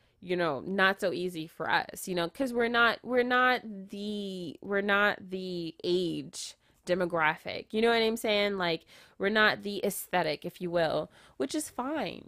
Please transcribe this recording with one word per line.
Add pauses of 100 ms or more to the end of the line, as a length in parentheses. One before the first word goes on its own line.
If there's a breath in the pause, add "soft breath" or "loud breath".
(220)
you
know,
not
so
easy
for
us,
you
know,
'cause
we're
not,
we're
not (280)
the,
we're
not
the (100)
age (300 soft breath)
demographic,
you
know
what
I'm
saying?
Like, (320 loud breath)
we're
not
the
aesthetic,
if
you
will, (280 loud breath)
which
is
fine,